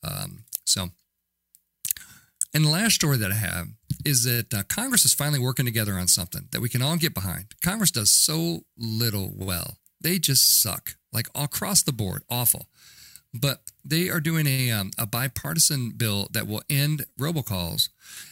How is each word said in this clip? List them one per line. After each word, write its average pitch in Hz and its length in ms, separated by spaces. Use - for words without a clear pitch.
Um, - 400
so, 90 280
and 151 120
the 147 60
last 190 240
story 143 220
that 101 160
I 104 40
have 101 340
is 131 200
that, 120 280
uh, 101 120
Congress 247 400
is - 100
finally 143 240
working 127 260
together 110 340
on 90 80
something 92 440
that - 100
we 117 80
can 120 140
all 151 140
get 156 180
behind. 95 320
Congress 196 280
does 104 220
so 165 520
little 110 580
well. 95 440
They 180 180
just - 420
suck, - 360
like, 110 240
across 185 480
the 160 100
board, 95 360
awful. 120 400
But 123 300
they 165 280
are 170 100
doing 160 260
a, 131 240
um, 101 280
a 117 80
bipartisan 131 840
bill 101 400
that 107 140
will 107 220
end 147 380
robocalls, 120 720